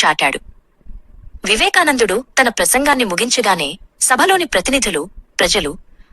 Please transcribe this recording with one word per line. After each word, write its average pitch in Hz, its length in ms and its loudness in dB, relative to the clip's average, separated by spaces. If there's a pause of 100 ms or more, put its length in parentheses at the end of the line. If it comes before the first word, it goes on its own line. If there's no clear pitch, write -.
చాటాడు. 151 360 0 (1040)
వివేకానందుడు 254 800 2 (160)
తన 254 80 4
ప్రసంగాన్ని 254 560 0
ముగించగానే 190 760 -2 (220)
సభలోని 349 440 2
ప్రతినిధులు, 202 680 -2 (300)
ప్రజలు 185 360 -2 (360)